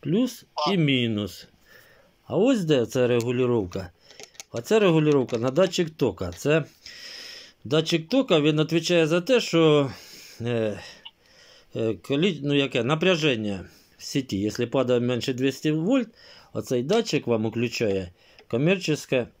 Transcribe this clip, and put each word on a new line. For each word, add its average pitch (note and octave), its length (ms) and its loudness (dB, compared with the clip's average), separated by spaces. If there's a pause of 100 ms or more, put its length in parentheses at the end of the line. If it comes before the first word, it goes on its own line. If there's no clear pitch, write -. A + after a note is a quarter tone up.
Плюс G#3+ 440 -2 (280)
і G3 60 0
мінус. A#2+ 680 0 (760)
А A#2+ 120 -6
ось A3 280 2
де C#3 220 2
ця B2 200 0
регулювання. A#2+ 840 0 (640)
Оця A#2 260 0
регулювання D3+ 600 4
на B2 120 0
датчик F3 400 0
тока. F#2+ 460 -2
Це D3 280 0 (1000)
датчик D#3+ 440 -2
тока, B3 320 2
він D3+ 200 2
відповідає E3 460 2
за E3+ 140 0
те, A#3+ 200 2
що, D3+ 520 4 (480)
е, A2 400 -2 (960)
е, A2+ 180 -2
колі-, D3 480 -2
ну, C#3+ 120 0
яке, C3+ 300 0
напряження C#3 800 0 (340)
в - 40 -20
сіті. B2 380 -4
Якщо G#2+ 280 -2
падає B2 320 2
менше B2 320 -2
двісті C3 400 -2
вольт, G#3 360 0 (440)
оцей A#2+ 300 -2
датчик F#3+ 440 -2
вам A2+ 200 0
включає G#2+ 680 -2 (360)
комерційне D3 800 -2 (140)